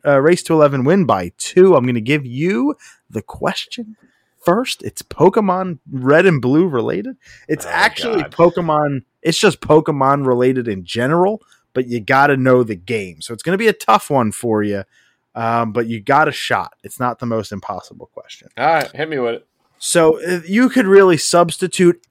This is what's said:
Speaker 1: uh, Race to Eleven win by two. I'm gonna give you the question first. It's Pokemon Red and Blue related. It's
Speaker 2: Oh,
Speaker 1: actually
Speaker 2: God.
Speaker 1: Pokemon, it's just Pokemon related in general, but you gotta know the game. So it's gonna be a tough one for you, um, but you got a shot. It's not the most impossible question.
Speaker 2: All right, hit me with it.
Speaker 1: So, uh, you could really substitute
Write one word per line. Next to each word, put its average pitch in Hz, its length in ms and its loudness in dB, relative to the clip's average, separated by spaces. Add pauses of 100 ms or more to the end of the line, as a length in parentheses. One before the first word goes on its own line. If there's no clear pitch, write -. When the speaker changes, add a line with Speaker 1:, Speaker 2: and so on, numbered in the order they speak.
Speaker 1:
uh, 139 160 4
Race 170 220 2
to 165 100 -2
Eleven 143 300 4
win 170 220 2
by 95 320 -2
two. 180 380 4
I'm 127 100 2
gonna 120 160 -2
give 135 240 -2
you 185 500 -4 (340)
the 110 120 -8
question - 720 -8 (480)
first. 214 400 -2
It's - 180 -12
Pokemon 185 800 0 (100)
Red 139 360 2
and 160 160 2
Blue 147 260 2
related. 151 480 -4 (320)
It's 156 180 -6
Speaker 2:
Oh, - 60 -14
Speaker 1:
actually 196 520 -2
Speaker 2:
God. - 100 -14
Speaker 1:
Pokemon, 156 680 0 (180)
it's 160 180 -2
just - 220 2
Pokemon 143 680 2
related 127 400 0
in 95 160 -6
general, 170 580 -2 (320)
but 127 140 -4
you 120 140 -6
gotta 135 360 2
know 127 260 4
the 110 120 -4
game. 92 460 -8
So - 120 -12
it's 110 80 -14
gonna 180 160 -2
be 226 120 2
a 202 40 0
tough - 380 -2
one 123 220 0
for 110 300 -2
you, 101 200 -6 (500)
um, 113 380 -2
but 113 160 -4
you 113 140 -8
got 139 260 2
a 120 60 -4
shot. - 400 -6 (100)
It's - 160 -18
not 123 200 -4
the 127 60 -8
most 110 280 -4
impossible - 600 -14
question. - 440 -20
Speaker 2:
All 120 100 -4
right, 156 240 0
hit 156 180 -8
me 156 80 -6
with 120 180 -4
it. - 120 -20 (380)
Speaker 1:
So, 160 400 2
uh, 180 220 -4
you 233 220 2
could 247 180 0
really 190 300 6
substitute 175 920 0